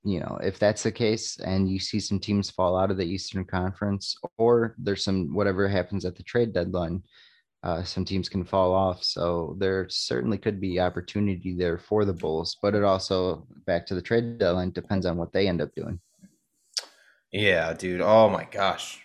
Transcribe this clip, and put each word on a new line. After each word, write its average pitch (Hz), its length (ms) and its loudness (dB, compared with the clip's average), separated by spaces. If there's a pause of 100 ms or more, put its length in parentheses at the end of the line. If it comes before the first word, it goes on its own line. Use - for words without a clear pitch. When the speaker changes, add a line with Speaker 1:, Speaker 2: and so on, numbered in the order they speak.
Speaker 1:
you 95 180 0
know, - 200 -8
if 95 160 -2
that's 104 240 2
the 113 100 0
case 113 480 -2
and 95 300 0
you 95 100 -2
see 101 200 -4
some 95 200 -4
teams 101 300 -2
fall 92 280 0
out 95 120 2
of 95 80 0
the 92 80 0
Eastern 95 400 -6
Conference 98 720 -4 (240)
or 117 400 4
there's 98 240 -2
some, 90 320 -2
whatever 98 320 2
happens 95 380 -2
at 90 100 -6
the 90 80 -20
trade 120 300 0
deadline, 90 500 -2 (600)
uh, 87 180 -2
some 90 240 -4
teams 95 240 -4
can 92 160 -4
fall 92 300 2
off. 95 280 0
So 85 540 -2
there 95 320 0
certainly 113 480 -2
could 101 240 -4
be 90 180 -2
opportunity 92 760 -2
there 87 240 0
for 104 260 2
the 98 80 0
Bulls, 80 480 -4
but 101 140 2
it 104 80 4
also, 92 640 2 (180)
back 87 220 -2
to 95 80 -4
the 87 80 -4
trade 117 340 0
deadline, 92 320 2
depends 90 380 -2
on 85 100 -2
what 85 160 -6
they 98 140 2
end 87 140 0
up 71 120 -4
doing. 78 260 -8 (1300)
Speaker 2:
Yeah, 87 420 4
dude. 90 280 -4
Oh 107 280 8
my 82 220 -2
gosh. 98 540 -2